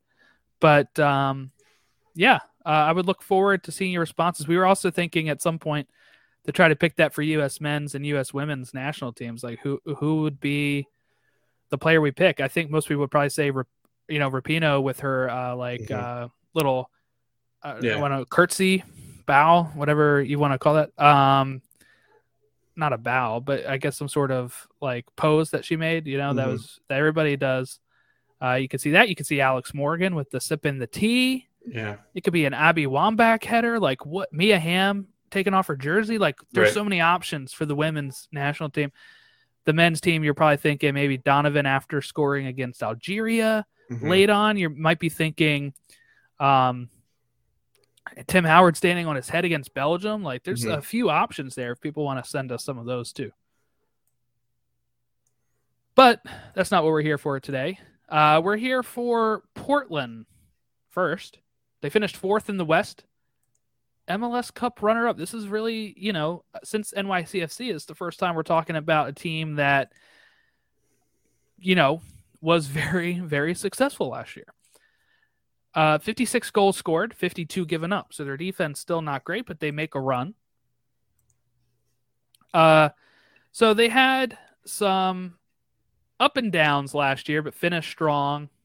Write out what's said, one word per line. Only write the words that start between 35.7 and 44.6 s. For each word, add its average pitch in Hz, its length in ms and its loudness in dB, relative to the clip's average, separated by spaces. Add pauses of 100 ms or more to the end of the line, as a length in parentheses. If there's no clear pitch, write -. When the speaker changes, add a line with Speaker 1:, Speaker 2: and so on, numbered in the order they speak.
Speaker 1:
jersey. 202 400 -2
Like, 170 200 0 (160)
there's 208 160 6
Speaker 2:
Right. 208 60 2
Speaker 1:
so 208 100 -2
many 196 160 0
options 165 520 0
for - 140 -4
the 147 80 -2
women's 147 560 -4
national 147 400 -4
team. 143 220 -2 (720)
The 160 80 4
men's 165 280 4
team, 165 220 0
you're 147 120 2
probably 151 240 4
thinking 143 360 0
maybe 139 240 0
Donovan 143 480 2
after 135 340 -2
scoring 139 460 -2
against 127 360 -8
Algeria 220 840 -2 (240)
Speaker 2:
Mm-hmm. 120 180 -6
Speaker 1:
late 196 220 6
on. 208 260 2
You 175 140 0